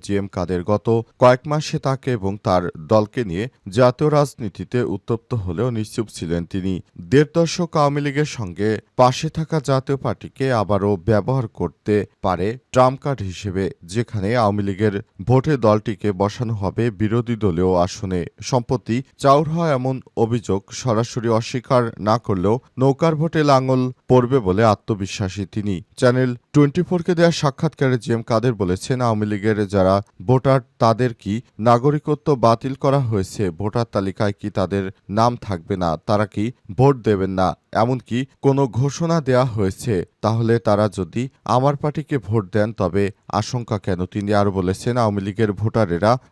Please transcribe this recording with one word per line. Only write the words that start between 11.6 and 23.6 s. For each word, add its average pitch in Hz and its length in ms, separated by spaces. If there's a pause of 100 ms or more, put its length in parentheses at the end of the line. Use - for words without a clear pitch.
পারে 92 260 (220)
ট্রাম্প 127 300
কার্ড 139 220
হিসেবে, 95 420 (280)
যেখানে 104 440
আওয়ামী 104 320
লীগের 98 260 (320)
ভোটে 131 280 (120)
দলটিকে 107 420 (120)
বসানো 110 340
হবে 101 300 (160)
বিরোধী 113 360
দলীয় 92 340 (140)
আসনে। 92 360 (300)
সম্প্রতি 120 460 (220)
চাউর 143 300
হওয়া 165 200 (100)
এমন 131 160 (220)
অভিযোগ 107 440 (200)
সরাসরি 117 480 (100)
অস্বীকার 123 440 (180)
না 107 180
করলেও 98 360 (240)
নৌকার 139 380
ভোটে 160 260
লাঙল 139 180 (480)